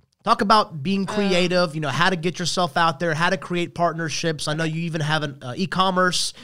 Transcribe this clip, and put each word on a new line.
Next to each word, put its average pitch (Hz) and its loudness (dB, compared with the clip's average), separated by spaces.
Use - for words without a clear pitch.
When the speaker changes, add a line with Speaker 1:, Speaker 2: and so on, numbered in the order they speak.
Speaker 1:
talk 226 2
about 208 2
being 196 0
Speaker 2:
Um, 190 -2
Speaker 1:
creative, 180 2
you 160 -4
know, 147 -2
how 156 2
to 190 2
get 170 -2
yourself 175 -2
out 165 4
there, 170 0
how 165 2
to 190 2
create 175 -4
partnerships. 160 -2
I 151 -2
know 160 -2
you 165 -4
even 165 -4
have 151 0
an, 139 -6
uh, 123 -10
e-commerce, 185 0